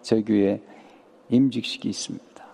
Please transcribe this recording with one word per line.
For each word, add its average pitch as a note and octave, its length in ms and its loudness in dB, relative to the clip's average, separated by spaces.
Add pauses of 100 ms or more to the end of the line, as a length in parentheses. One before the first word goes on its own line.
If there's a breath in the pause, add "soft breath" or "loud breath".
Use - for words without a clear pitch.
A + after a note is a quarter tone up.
저희 A2 220 0
교회에 G2+ 380 2 (640 loud breath)
임직식이 B2 600 0
있습니다. - 640 -12